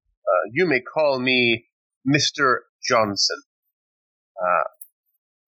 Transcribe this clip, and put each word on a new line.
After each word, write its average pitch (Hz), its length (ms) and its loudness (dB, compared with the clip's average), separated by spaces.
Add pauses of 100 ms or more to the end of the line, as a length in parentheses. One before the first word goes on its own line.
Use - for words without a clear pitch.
(260)
uh, 90 240 0
you 165 160 0
may 131 140 2
call 143 400 -2
me 123 480 0 (360)
Mister 139 600 0 (180)
Johnson. 104 580 0 (1000)
Uh, 90 240 0 (840)